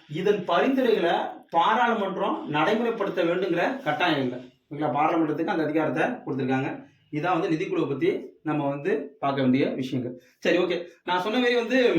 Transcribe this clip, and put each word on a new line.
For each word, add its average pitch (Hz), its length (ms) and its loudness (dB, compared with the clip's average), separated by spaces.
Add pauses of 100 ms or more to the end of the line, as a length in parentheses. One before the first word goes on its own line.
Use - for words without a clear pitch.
(200)
இதன் 196 300 2
பரிந்துரைகளை 208 640 2 (420)
பாராளுமன்றம் 208 800 2 (180)
நடைமுறைப்படுத்த 196 720 0
வேண்டுங்கிற 180 340 0 (220)
கட்டாயம் 151 400 0
இல்லை. 123 140 -6 (240)
ஓகேங்களா? 147 320 -4
பாராளுமன்றத்துக்கு 160 580 0
அந்த 160 140 -2
அதிகாரத்தை 147 380 0 (180)
கொடுத்திருக்காங்க. 131 460 -2 (420)
இதான் 170 260 -2
வந்து 175 160 0
நிதிக்குழுவை 160 360 -2
பத்தி 139 200 0 (400)
நம்ம 147 120 -2 (120)
வந்து 147 180 -4 (280)
பார்க்க 135 260 0
வேண்டிய 127 200 4 (140)
விஷயங்கள். 127 360 -4 (280)
சரி, 175 140 4
ஓகே. 175 200 0 (260)
நான் 180 220 -2
சொன்ன 240 180 0
மாதிரி 240 200 2
வந்து 254 160 2 (200)